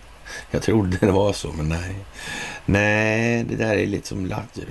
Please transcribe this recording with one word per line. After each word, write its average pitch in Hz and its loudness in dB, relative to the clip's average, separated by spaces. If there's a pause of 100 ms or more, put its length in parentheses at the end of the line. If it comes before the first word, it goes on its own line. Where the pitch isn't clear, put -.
(500)
Jag - 0
trodde 95 2
det 98 4
var 98 4
så, 76 -8
men 78 -2
nej. 87 -4 (720)
Nej, 110 4
det 113 -4
där 110 2
är 98 2
lite 101 -4
som 101 -4
latt-, 104 -8 (120)